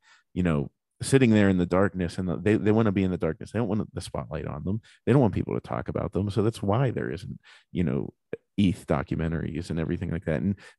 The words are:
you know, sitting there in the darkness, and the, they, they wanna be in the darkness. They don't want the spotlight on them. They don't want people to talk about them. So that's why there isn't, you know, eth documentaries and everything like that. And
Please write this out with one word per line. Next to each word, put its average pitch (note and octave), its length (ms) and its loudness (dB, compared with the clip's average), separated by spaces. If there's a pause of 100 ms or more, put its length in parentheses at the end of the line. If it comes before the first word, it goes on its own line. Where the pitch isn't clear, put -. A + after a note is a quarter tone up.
(340)
you F2+ 100 -2
know, D2+ 280 0 (300)
sitting C3 300 6
there G#2 180 6
in F#2+ 80 4
the F2 80 2
darkness, F#2 520 0
and F#2 120 -4
the, C2+ 80 -2
they, G#2 180 2
they G2+ 160 2
wanna G#2+ 220 2
be F#2+ 100 2
in F#2 80 0
the F2 60 -2
darkness. - 340 -6
They G#2 80 -4
don't A#2 80 -2
want G2 260 -4
the - 60 -8
spotlight - 460 -8
on D2+ 180 -8
them. G2+ 160 -2 (260)
They G#2+ 60 2
don't C#3 100 6
want G#2 120 2
people - 220 -2
to A#1+ 40 -4
talk - 300 -6
about - 240 -4
them. G2+ 160 0
So G2+ 120 0
that's G#2+ 220 -2
why A2 280 0
there A#1+ 200 -4
isn't, - 260 -10 (360)
you F2+ 100 0
know, C2 300 -2 (440)
eth F#2+ 300 2
documentaries D#2+ 840 -2
and E2 80 -4
everything F2 320 -4
like E2+ 140 -6
that. D2+ 180 -2
And G2 140 -2 (240)